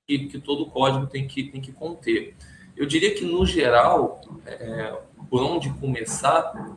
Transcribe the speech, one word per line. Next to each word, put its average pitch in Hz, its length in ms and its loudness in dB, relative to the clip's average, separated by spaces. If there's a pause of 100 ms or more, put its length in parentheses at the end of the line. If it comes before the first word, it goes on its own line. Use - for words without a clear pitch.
que, 139 200 0
que 139 120 -12
todo 143 280 -4
código 135 400 2
tem 135 200 -6
que, 135 180 -6
tem 135 160 -12
que 135 120 -14
conter. 131 640 -4 (420)
Eu 139 100 -2
diria 165 280 2
que, - 100 -4
no 180 220 2
geral, 131 760 4 (240)
é, 113 500 -10 (360)
por 127 120 2
onde 147 320 -2
começar 135 1040 -2